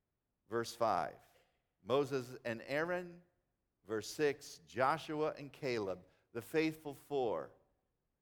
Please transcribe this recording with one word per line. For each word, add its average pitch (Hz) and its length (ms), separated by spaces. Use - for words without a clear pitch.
Verse 117 260
five, 90 400
Moses 131 420
and 113 240
Aaron. 175 540
Verse 107 220
six, - 580
Joshua 151 720
and 139 140
Caleb. 107 480
The 117 80
faithful 156 560
four 107 420